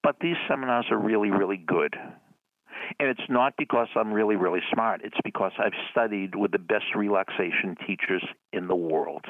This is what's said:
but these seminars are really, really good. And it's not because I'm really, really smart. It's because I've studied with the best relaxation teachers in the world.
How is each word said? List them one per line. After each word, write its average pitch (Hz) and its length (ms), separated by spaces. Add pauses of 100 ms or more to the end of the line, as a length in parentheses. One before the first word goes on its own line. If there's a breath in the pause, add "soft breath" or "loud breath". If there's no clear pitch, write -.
but 147 180
these 170 180 (100)
seminars 127 420
are 113 80
really, 107 320
really 98 280
good. 80 360 (1040 loud breath)
And 139 100
it's - 200
not 127 280
because 123 380
I'm 110 180
really, 107 220
really 90 280 (100)
smart. 113 320
It's - 180
because 98 340
I've 104 220 (140)
studied 104 420
with 101 160
the 98 80
best 104 380
relaxation 95 800 (100)
teachers 92 380 (280)
in 90 140
the 92 80
world. 80 560